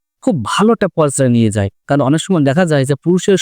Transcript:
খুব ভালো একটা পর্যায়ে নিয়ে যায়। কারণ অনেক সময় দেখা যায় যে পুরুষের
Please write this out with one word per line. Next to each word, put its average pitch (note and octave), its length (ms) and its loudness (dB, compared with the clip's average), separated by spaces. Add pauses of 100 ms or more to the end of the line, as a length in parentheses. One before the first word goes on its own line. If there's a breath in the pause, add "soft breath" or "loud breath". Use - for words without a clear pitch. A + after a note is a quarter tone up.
(240)
খুব B3+ 100 0 (100)
ভালো G#3 280 0
একটা G#3 240 -2
পর্যায়ে C3+ 400 0
নিয়ে A2+ 200 2
যায়। G2 140 -2 (160)
কারণ C#3+ 220 0
অনেক D3 140 0
সময় F3 260 0
দেখা D3+ 220 0
যায় C#3+ 180 0
যে C#3+ 140 -2
পুরুষের F#3 400 0